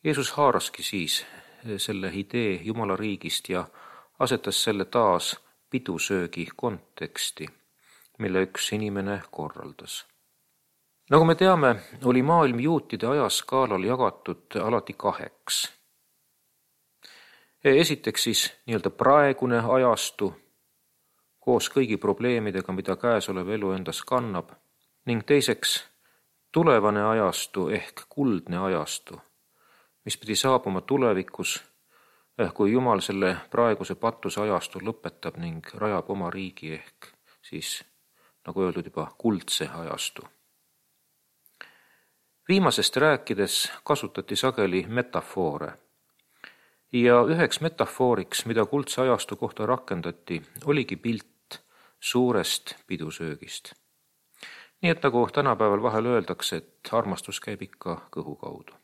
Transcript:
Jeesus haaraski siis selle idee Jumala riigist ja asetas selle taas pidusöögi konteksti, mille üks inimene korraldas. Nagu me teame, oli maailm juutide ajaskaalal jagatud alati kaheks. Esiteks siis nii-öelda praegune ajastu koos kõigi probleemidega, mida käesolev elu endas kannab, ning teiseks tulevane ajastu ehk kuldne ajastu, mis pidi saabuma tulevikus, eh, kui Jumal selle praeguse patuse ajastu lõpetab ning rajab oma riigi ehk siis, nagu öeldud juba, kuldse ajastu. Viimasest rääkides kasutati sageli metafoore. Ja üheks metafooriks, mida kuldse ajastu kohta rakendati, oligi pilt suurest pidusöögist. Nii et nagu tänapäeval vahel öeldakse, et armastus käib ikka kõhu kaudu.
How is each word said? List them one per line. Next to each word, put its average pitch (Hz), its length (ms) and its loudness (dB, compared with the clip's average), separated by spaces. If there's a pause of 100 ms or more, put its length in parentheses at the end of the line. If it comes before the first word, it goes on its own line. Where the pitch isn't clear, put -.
Jeesus 143 280 0
haaraski 127 500 2
siis - 440 -4 (500)
selle 95 380 -4
idee 101 500 -2
Jumala 107 320 -2
riigist 98 520 -6
ja 90 180 -2 (520)
asetas 117 460 0
selle 101 200 0
taas 101 520 2 (340)
pidusöögi 87 880 -4
konteksti, - 920 -8 (680)
mille 95 300 0
üks - 240 -4
inimene 101 480 -4 (100)
korraldas. - 760 -12 (1040)
Nagu 156 140 10
me 165 100 6
teame, 160 420 6 (280)
oli 127 180 4
maailm 143 380 4
juutide 131 460 0
ajaskaalal 123 760 0
jagatud 113 800 -2
alati 110 340 0
kaheks. - 760 -4 (1900)
Esiteks 147 580 4
siis - 300 0 (140)
nii-öelda 101 240 -2
praegune 131 680 4
ajastu 113 720 2 (1080)
koos 120 280 2
kõigi 117 320 0
probleemidega, 104 720 -2
mida 92 240 -4
käesolev 101 520 0
elu 101 280 -2
endas 82 260 -6
kannab, 117 540 -4 (500)
ning 117 200 -2
teiseks - 580 2 (680)
tulevane 107 500 4
ajastu 101 680 0
ehk - 400 -6
kuldne 101 500 -2
ajastu, 90 640 -4 (840)
mis - 140 -6
pidi 107 180 -4
saabuma 123 440 2
tulevikus, 107 840 -2 (760)
eh, 98 140 -2
kui 104 200 2
Jumal 120 280 2
selle 92 360 0 (140)
praeguse 107 440 0
patuse 104 460 -4
ajastu 95 400 -2
lõpetab 92 580 -8
ning 82 360 -10
rajab 104 360 -2
oma 90 200 -4
riigi 90 440 -10
ehk - 380 -20 (300)
siis, - 420 -10 (600)
nagu 90 200 0
öeldud 87 240 -4
juba, - 160 -6 (120)
kuldse - 560 -2
ajastu. - 480 -8 (2250)
Viimasest 185 480 4
rääkides 127 760 2 (120)
kasutati - 520 -4
sageli 95 520 0
metafoore. 85 840 -4 (1200)
Ja 120 340 8
üheks 165 340 2
metafooriks, - 840 -2
mida 113 200 2
kuldse 139 360 -2
ajastu 120 340 0
kohta 110 300 -6
rakendati, 87 760 -4 (220)
oligi 135 320 -2
pilt - 680 -8 (380)
suurest - 760 0 (120)
pidusöögist. 80 880 -10 (1080)
Nii 170 100 4
et 160 100 -2
nagu 120 300 4
tänapäeval 110 500 2
vahel 110 240 0
öeldakse, 101 500 -2
et - 360 -14
armastus 101 480 -2
käib 101 220 -10
ikka 87 340 -10 (160)
kõhu 73 240 -8
kaudu. - 480 -14